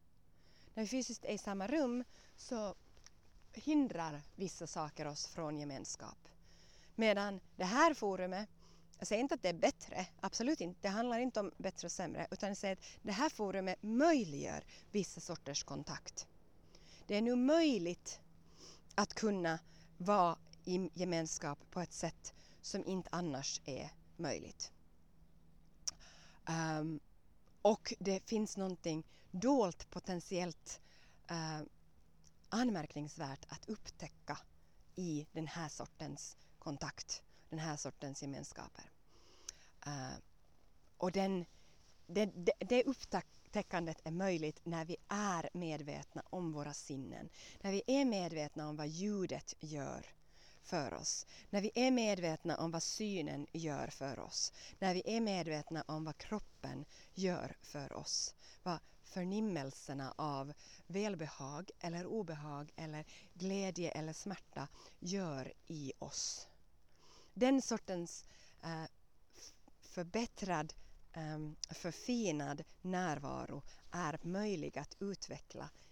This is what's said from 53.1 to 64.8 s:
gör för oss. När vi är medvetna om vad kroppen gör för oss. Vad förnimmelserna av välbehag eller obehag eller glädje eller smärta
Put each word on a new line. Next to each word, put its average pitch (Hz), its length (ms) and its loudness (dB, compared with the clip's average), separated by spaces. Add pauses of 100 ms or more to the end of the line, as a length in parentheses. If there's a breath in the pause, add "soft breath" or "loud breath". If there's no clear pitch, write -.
gör 151 360 -2
för 135 300 -6
oss. - 340 -2 (260 loud breath)
När 185 160 4
vi 185 100 0
är 220 160 2
medvetna 160 640 0
om 156 220 -2
vad 156 140 -6
kroppen 135 640 -4 (300 loud breath)
gör 175 480 0
för - 300 -8
oss. - 420 -4 (280 loud breath)
Vad 170 160 0 (260 soft breath)
förnimmelserna 175 1120 -2
av 143 360 -2 (340 loud breath)
välbehag 165 840 -4 (100)
eller 170 260 -4
obehag 151 680 -4
eller 156 280 -6 (300 loud breath)
glädje 185 560 0
eller 160 220 -4
smärta - 560 -8 (300 loud breath)